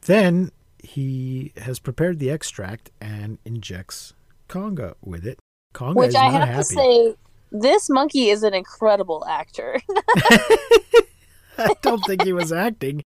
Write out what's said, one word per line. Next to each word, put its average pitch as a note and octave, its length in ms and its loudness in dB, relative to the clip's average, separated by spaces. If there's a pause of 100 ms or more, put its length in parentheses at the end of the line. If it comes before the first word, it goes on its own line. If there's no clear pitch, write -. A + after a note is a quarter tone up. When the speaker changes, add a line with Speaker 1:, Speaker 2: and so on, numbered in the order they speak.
Speaker 1:
Then F3+ 500 2 (280)
he C3 760 -8
has B2 240 -10
prepared D#3+ 400 -4
the C3 100 -2
extract A2 720 -10
and G#2 440 -10
injects G2+ 720 -14 (340)
Conga F3+ 540 -8
with F2+ 240 -12
it. B2 140 -12 (340)
Conga C#3 220 -2
Speaker 2:
Which B3 140 6
Speaker 1:
is - 40 -2
Speaker 2:
I C4 140 6
Speaker 1:
not C4 60 2
Speaker 2:
have B3+ 140 2
Speaker 1:
happy. C4 100 -4
Speaker 2:
to - 60 -2 (100)
say, A#3+ 400 4 (360)
this C4+ 400 2
monkey C4+ 380 2
is G#3 160 2
an G#3 100 2
incredible F#3+ 760 -2
actor. E3 600 -6
<laughs> G4 260 -2
Speaker 1:
<laughs> - 1400 2
I A3+ 240 2
don't A3+ 220 0
think F#3+ 200 -2
he F#3+ 80 -2
was E3+ 200 -4
acting. D3+ 500 -4 (100)